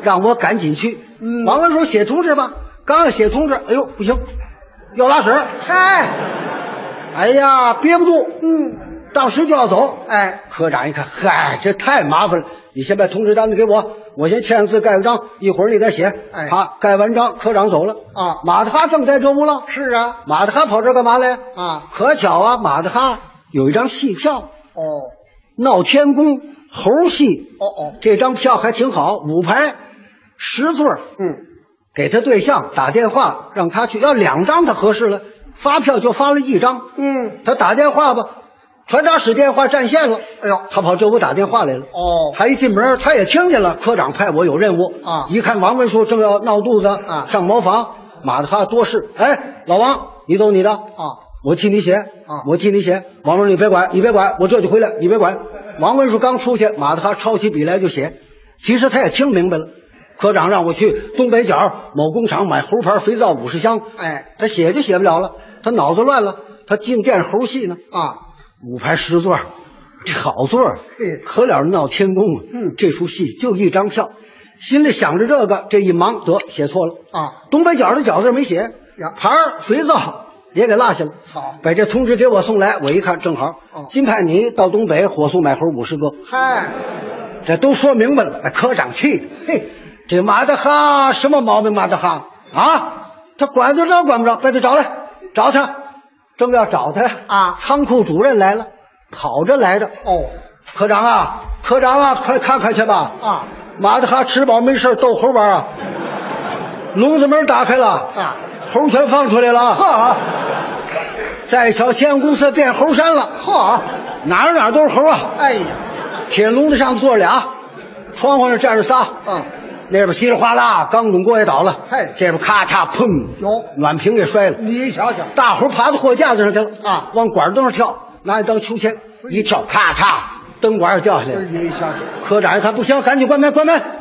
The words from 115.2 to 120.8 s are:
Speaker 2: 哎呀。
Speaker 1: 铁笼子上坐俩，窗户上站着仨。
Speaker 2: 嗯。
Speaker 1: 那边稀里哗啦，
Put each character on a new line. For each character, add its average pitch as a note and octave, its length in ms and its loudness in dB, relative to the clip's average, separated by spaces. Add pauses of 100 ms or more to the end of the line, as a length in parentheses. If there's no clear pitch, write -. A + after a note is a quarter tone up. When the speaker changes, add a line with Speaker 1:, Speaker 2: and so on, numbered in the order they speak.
Speaker 2:
哎 C4+ 180 2
呀。 G3 60 -4 (680)
Speaker 1:
铁 G#3 200 2
笼 C#4 200 2
子 C#4 80 2
上 B3+ 220 0
坐 B3+ 180 4
俩， G3+ 320 2 (640)
窗 C#4 260 0
户 B3+ 80 2
上 A#3+ 100 0
站 A3+ 200 2
着 G#3+ 60 2
仨。 B3+ 220 2 (220)
Speaker 2:
嗯。 F3 160 -6 (460)
Speaker 1:
那 G3 160 4
边 F3 80 0
稀 A#3+ 180 0
里 - 0 -
哗 A3+ 220 2
啦， A3 360 2